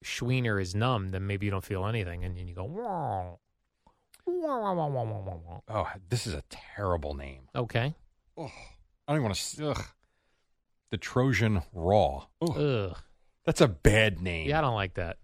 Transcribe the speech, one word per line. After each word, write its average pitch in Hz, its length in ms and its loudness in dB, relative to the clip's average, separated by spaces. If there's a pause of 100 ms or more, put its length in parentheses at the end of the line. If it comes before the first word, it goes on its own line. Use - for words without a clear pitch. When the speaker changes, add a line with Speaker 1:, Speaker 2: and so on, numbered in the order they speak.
Speaker 1:
schweener 120 560 0
is 90 140 -2
numb, 107 380 2
then 95 160 -2
maybe 101 180 -2
you 101 60 0
don't 95 120 -2
feel 95 220 -2
anything, 90 380 -4
and 90 120 -4
then 90 120 -8
you 87 80 -10
go, 92 80 -8
"Wah. 131 720 -4 (880)
Wah, 320 340 -2
wah, 196 140 0
wah, 160 140 0
wah, 131 160 -2
wah, 110 160 -4
wah, 95 160 -8 (100)
wah." 80 140 -12 (100)
Speaker 2:
Oh, 107 180 -2 (220)
this 117 160 0
is 98 80 -4
a 71 160 -4
terrible 85 640 -2
name. 67 400 -12
Speaker 1:
Okay. 123 400 0 (440)
Speaker 2:
Ugh. 156 120 -8 (580)
I 147 40 0
don't 156 60 4
even 143 60 2
wanna 107 100 2
s-, - 280 -6
ugh. 123 220 -2 (1080)
The 101 80 -4
Trojan 113 640 4 (120)
Raw. 85 520 4 (160)
Ugh. 165 160 0
Speaker 1:
Ugh. 117 400 0 (480)
Speaker 2:
That's - 160 4
a 143 60 8
bad 104 540 6
name. 85 280 -2
Speaker 1:
Yeah, 151 100 2
I - 20 2
don't 127 140 2
like 95 200 -2
that. 85 280 -4